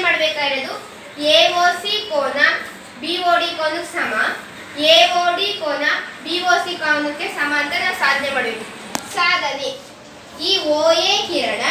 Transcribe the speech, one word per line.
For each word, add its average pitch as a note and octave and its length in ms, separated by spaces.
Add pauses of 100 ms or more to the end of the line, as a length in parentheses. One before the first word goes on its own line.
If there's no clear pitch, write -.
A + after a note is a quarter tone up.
ಮಾಡ್ಬೇಕಾಗಿರೋದು D4+ 680 (600)
ಎ E4 60 (220)
ಓ - 20 (180)
ಸಿ G4+ 100 (180)
ಕೋನ C#4 300 (640)
ಬಿ D#4+ 100 (180)
ಓ E4+ 120
ಡಿ E4+ 160
ಕೋನಕ್ಕೆ D#4 380
ಸಮ, - 160 (800)
ಎ - 20 (240)
ಓ F4 40 (140)
ಡಿ G4 100 (140)
ಕೋನ D4 220 (400)
ಬಿ D#4+ 120 (140)
ಓ F4 40 (100)
ಸಿ F4 180
ಕೋನಕ್ಕೆ D4 460 (100)
ಸಮ D4 140 (100)
ಅಂತ D4 100 (120)
ನಾವು - 180
ಸಾಧನೆ C#4 340
ಮಾಡ್ಬೇಕು. A3+ 300 (500)
ಸಾಧನೆ, D#4+ 540 (760)
ಈ F#4+ 40 (240)
ಓ D4+ 40 (300)
ಎ G4+ 40 (160)
ಕಿರಣ B3 400